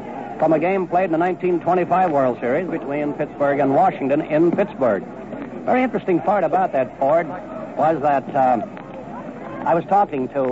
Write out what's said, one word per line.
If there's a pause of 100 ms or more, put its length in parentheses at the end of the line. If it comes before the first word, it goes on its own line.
(400)
from
a
game
played
in
the
nineteen
twenty-five
World
Series
between
Pittsburgh
and
Washington
in
Pittsburgh. (640)
Very
interesting
part
about
that,
Ford, (480)
was
that,
uh, (1040)
I
was
talking
to,